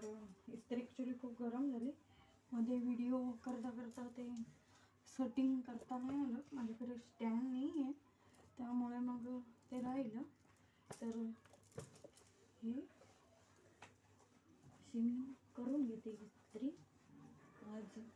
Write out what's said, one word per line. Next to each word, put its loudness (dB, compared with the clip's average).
अ, -10
इस्त्री -2
actually -4
खूप -4
गरम 2
झाली. 0
मध्ये 4
व्हिडिओ 2
करता -4
करता -6
ते -6
सेटिंग 4
करता -4
नाही 2
आलं, 2
माझ्याकडे -2
स्टँड 2
नाही 2
आहे, 2
त्यामुळे 2
मग 0
ते -2
राहिलं. 0
तर 0
हे -4
अशी -6
मी 4
करून 4
घेते -2
इस्त्री. -6
आज -8